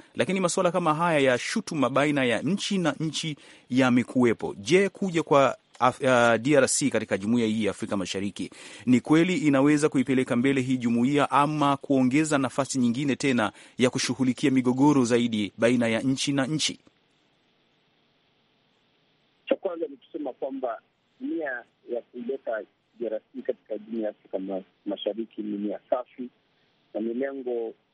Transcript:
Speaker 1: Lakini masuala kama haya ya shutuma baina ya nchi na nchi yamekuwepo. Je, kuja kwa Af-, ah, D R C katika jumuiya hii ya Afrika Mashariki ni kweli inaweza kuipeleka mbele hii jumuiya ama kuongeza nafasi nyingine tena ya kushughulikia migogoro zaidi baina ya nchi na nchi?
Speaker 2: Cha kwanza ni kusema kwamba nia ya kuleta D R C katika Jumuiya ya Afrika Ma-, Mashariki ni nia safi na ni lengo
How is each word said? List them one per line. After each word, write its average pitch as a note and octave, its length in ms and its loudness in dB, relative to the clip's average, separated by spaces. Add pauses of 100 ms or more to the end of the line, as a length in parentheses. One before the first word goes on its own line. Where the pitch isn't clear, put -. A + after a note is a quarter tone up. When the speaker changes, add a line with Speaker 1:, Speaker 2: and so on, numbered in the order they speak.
(140)
Speaker 1:
Lakini F#3 260 -2
masuala F3+ 320 0
kama E3+ 220 0
haya E3 240 0
ya C3 200 4
shutuma D3 520 -2
baina C#3 340 2
ya A2+ 180 0
nchi G3 360 -2
na D#3 220 0
nchi D#3 360 -6 (340)
yamekuwepo. B2 880 2
Je, E3 300 2
kuja E3+ 340 -4
kwa C3+ 340 4 (240)
Af-, B2+ 280 2
ah, A#2+ 300 4
D C3+ 180 2
R C3 120 4
C C#3 220 0
katika A2 280 -2
jumuiya A2+ 280 0
hii A2 180 -2
ya G2 60 0
Afrika G#2 260 -8
Mashariki F#2+ 540 -6 (360)
ni B2 140 6
kweli E3+ 360 4
inaweza D3 520 4
kuipeleka C3 480 0
mbele C3+ 240 0
hii C3 160 0
jumuiya B2 540 2
ama C#3+ 460 2
kuongeza C#3 640 2
nafasi C3+ 400 -2
nyingine B2 380 0
tena A#2+ 360 0 (260)
ya B2 120 4
kushughulikia C3 600 0
migogoro C3 540 4
zaidi A2+ 540 0
baina A#2 300 2
ya A2+ 120 0
nchi C3+ 320 -2
na C#3 140 0
nchi? D3+ 320 -4 (2750)
Speaker 2:
Cha - 80 2
kwanza E3 300 -6
ni C#3 100 -14
kusema D3 360 -12
kwamba C3 480 -8 (400)
nia C#3 420 -8 (320)
ya A#2 80 -6 (100)
kuleta A#2+ 500 -8 (380)
D A#2 60 -6
R G#2+ 140 -6 (120)
C B2+ 100 -12
katika A2 360 -8
Jumuiya A2 260 -6
ya G#2 60 -4
Afrika - 280 -10
Ma-, F#2+ 240 -6 (240)
Mashariki G#2 560 -6
ni G#2 160 -6
nia G2+ 220 -6 (100)
safi B2 380 -6 (640)
na G#2+ 60 -6
ni A#2 140 -4
lengo B2 600 -6 (200)